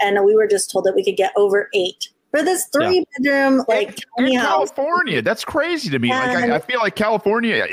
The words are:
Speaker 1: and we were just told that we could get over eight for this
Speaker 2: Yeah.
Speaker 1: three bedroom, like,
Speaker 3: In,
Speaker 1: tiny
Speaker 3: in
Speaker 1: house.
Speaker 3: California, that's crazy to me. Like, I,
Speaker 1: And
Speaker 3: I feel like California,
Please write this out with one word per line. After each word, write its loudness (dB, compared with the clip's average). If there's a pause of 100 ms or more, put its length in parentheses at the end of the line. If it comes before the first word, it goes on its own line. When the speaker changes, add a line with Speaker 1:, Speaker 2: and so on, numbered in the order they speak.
Speaker 1:
and 2
we 6
were 4
just 0
told -2
that 0
we 0
could -2
get 0
over 2
eight -4 (220)
for 0
this 0
Speaker 2:
Yeah. 0
Speaker 1:
three 2 (140)
bedroom, 2
like, 0
Speaker 3:
In, -18 (220)
Speaker 1:
tiny 2
Speaker 3:
in 0
Speaker 1:
house. 0
Speaker 3:
California, -2
that's -2
crazy -2
to 0
me. 0
Like, 0
I, 0
Speaker 1:
And 0
Speaker 3:
I -2
feel -4
like -2
California, 0